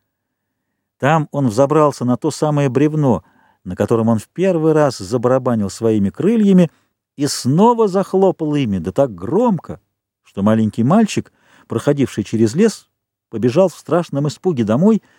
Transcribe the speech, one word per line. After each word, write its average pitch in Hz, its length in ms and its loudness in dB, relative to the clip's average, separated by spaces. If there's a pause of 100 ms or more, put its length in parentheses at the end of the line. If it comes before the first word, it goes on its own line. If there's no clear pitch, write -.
(1000)
Там 151 320 0
он 143 160 -2
взобрался 139 580 2
на 123 120 0
то 156 160 -4
самое 147 360 -2
бревно, 139 540 0 (400)
на 90 140 -10
котором 113 320 0
он 113 100 0
в - 100 -12
первый 165 440 0
раз 151 260 0
забарабанил 120 720 -2
своими 110 400 0
крыльями, 190 580 2 (480)
и 143 120 -2
снова 214 600 2
захлопал 180 680 0
ими, 113 200 -2
да 90 160 -6
так 135 220 0
громко, 147 680 -4 (420)
что - 200 -8
маленький 110 420 2
мальчик, 190 480 0 (340)
проходивший 120 580 -2
через 110 300 0
лес, 208 360 -2 (400)
побежал 127 400 0
в - 40 -12
страшном 151 540 -4
испуге 139 360 -2
домой 170 380 2 (160)